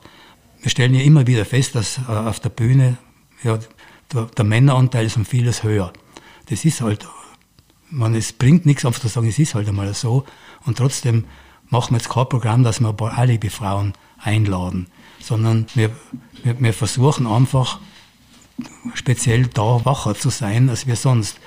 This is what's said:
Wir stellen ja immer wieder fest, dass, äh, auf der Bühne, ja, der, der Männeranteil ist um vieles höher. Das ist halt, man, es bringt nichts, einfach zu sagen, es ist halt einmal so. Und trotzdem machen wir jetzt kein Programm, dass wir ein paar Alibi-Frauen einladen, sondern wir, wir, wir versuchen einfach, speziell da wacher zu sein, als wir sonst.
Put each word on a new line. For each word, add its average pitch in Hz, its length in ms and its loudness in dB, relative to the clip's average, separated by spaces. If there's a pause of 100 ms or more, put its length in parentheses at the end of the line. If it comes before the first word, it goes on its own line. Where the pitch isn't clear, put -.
(600)
Wir - 80 -4
stellen 127 240 2
ja 131 80 4
immer 147 240 6
wieder 117 200 2
fest, 127 300 0
dass, 107 220 -4
äh, 127 140 -6
auf 107 280 -4
der 117 100 -6
Bühne, 127 480 2 (460)
ja, 113 140 0 (560)
der, 117 120 -2
der 117 200 0
Männeranteil 123 600 4
ist 113 120 -2
um 110 80 0
vieles 120 380 -2
höher. 104 300 -2 (540)
Das - 180 -6
ist 151 160 0
halt, 107 260 -4 (800)
man, 117 240 -2
es 110 200 -4
bringt 147 340 4
nichts, 143 180 2
einfach 120 160 -2
zu 123 60 -4
sagen, 113 200 -2
es 110 120 -2
ist - 160 0
halt 104 120 -2
einmal 101 280 -4
so. 127 300 -2 (400)
Und 117 120 -4
trotzdem 120 460 0 (460)
machen 120 220 0
wir 120 60 2
jetzt - 120 -6
kein 127 200 0
Programm, 120 340 2
dass 113 180 0
wir 110 80 2
ein 104 80 -6
paar 107 200 -6
Alibi-Frauen 104 760 -2 (280)
einladen, 92 640 -2 (340)
sondern 113 540 0
wir, 110 160 2 (520)
wir, 120 160 -2
wir 117 140 2
versuchen 123 540 0
einfach, 127 520 0 (1120)
speziell 123 540 0
da 117 380 0
wacher 107 300 0
zu - 140 -2
sein, 113 400 0
als 120 180 -4
wir 120 80 0
sonst. 113 520 0